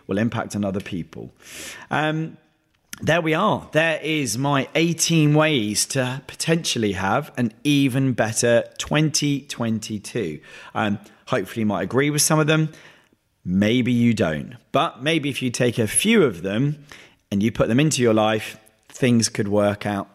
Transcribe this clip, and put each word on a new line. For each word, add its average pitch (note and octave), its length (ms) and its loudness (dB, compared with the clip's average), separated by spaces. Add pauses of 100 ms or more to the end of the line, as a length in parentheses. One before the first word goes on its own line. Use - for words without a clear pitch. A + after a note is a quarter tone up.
will G2 120 -2
impact A2+ 360 -2
on G#2 80 -2
other G2 160 -2
people. C#2+ 540 -10 (560)
Um, D#3 480 -4 (640)
there D#3 200 2
we D#3+ 120 0
are. A#2+ 380 0
There D#3 300 2
is C#3+ 360 -2
my C#3 380 0
eighteen E3 580 2
ways C#3 540 2
to B2+ 400 -4
potentially C3 680 -2
have G2 440 -2
an A#2+ 160 -2 (100)
even C3+ 500 2
better A#2 520 2 (120)
twenty D3 640 0
twenty-two. G#2+ 1000 -6 (360)
Um, G#2 240 -2 (280)
hopefully A2+ 340 -4
you G#2+ 40 0
might G2 180 0
agree C3+ 280 0
with D3 100 0
some D#3 180 2
of D3+ 80 2
them. D#3 240 2 (720)
Maybe G#2+ 480 2
you A#2+ 220 4
don't. E2 420 -2 (160)
But C3+ 300 0
maybe D3 280 0
if B2 120 -6
you B2+ 80 -2
take B2 300 0
a A2 80 2
few G#3+ 360 4
of F2 200 0
them B2 420 -2 (460)
and G2 100 2
you A2 100 2
put - 160 0
them A#2 120 2
into D3 240 2
your A2+ 100 4
life, G#2+ 460 0 (300)
things A#2+ 380 2
could G#2 200 -4
work G2+ 400 0
out G2+ 280 -4